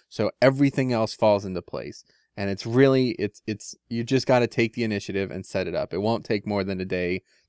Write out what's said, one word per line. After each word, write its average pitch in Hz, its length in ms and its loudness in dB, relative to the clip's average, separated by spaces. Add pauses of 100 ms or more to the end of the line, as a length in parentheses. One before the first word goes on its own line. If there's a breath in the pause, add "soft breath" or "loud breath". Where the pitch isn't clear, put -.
so - 320 -2
everything 131 520 2
else 113 220 -2
falls 104 300 4
into 90 180 -6
place. - 420 -12 (320)
And 101 140 -4
it's 98 160 -6
really, 131 440 4
it's, - 360 -4
it's, - 300 -8 (120)
you 117 140 -4
just 123 240 0
gotta 123 220 4
take 117 240 0
the 120 100 -4
initiative 98 480 -2
and 92 160 -10
set 92 220 -4
it 85 80 -4
up. 90 180 -4
It 87 40 -2
won't 104 260 0
take 104 200 -2
more 104 200 -2
than 95 160 -4
a 92 40 -6
day 92 380 -2 (260)